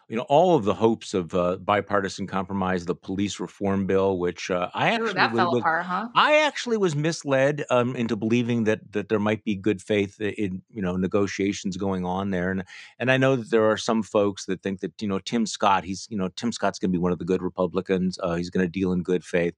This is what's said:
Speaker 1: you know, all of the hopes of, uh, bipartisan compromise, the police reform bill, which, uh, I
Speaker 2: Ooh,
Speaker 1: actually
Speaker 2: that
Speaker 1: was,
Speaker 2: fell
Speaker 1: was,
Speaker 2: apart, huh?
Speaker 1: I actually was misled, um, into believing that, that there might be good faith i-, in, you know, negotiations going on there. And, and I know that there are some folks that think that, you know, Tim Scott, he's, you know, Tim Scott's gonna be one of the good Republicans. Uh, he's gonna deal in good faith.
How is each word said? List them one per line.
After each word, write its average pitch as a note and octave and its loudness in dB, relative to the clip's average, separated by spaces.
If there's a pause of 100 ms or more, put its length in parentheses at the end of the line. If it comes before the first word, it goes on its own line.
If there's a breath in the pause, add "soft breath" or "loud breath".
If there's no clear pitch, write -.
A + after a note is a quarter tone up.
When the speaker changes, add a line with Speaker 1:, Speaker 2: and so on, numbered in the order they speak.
Speaker 1:
you A2+ -8
know, A2 -4
all E3+ 6
of A2+ 2
the G2 2
hopes A2 0
of, F2 -2
uh, F2+ 2
bipartisan G2+ 0
compromise, F#2 -2
the F2 -2
police F#2+ -4
reform G2 -2
bill, F#2+ 2
which, F2 -4
uh, F2+ -2
I C#3 0
Speaker 2:
Ooh, - 2
Speaker 1:
actually A3+ -2
Speaker 2:
that F#3 0
Speaker 1:
was, A3+ 0
Speaker 2:
fell F3 2
Speaker 1:
was, - 2
Speaker 2:
apart, E3 0
huh? F#3+ -6
Speaker 1:
I D4 4
actually B3 -2
was F#3 2
misled, C#3+ 2
um, B2 2
into A#2 -2
believing A#2 2
that, G#2+ 0
that G2+ -4
there A2 2
might G#2 0
be G#2 -2
good F#2+ 0
faith G2+ 0
i-, G#2+ -4
in, F#2+ -4
you G2+ -8
know, F2+ 0
negotiations G2 -2
going F#2+ -4
on F#2 -4
there. F#2 0
And, F#2+ -4 (340 loud breath)
and B2 0
I C3 4
know C3+ 4
that A2+ -6
there A2+ 4
are G#2+ 4
some A2 0
folks G2+ 0
that F#2 -6
think F#2+ -6
that, F2 -8
you A2 -4
know, G2 -2
Tim A2+ -2
Scott, F#2+ 0
he's, F#2 -8
you A2 -6
know, F#2 -2
Tim A#2+ -4
Scott's G2+ -2
gonna G2 -2
be F2+ 2
one F2 2
of E2+ 0
the E2+ -8
good F2+ 0
Republicans. F2+ -2
Uh, F2 -2
he's F2 -4
gonna F#2 0
deal F2+ 0
in F2+ 0
good F2+ 0
faith. F2 -2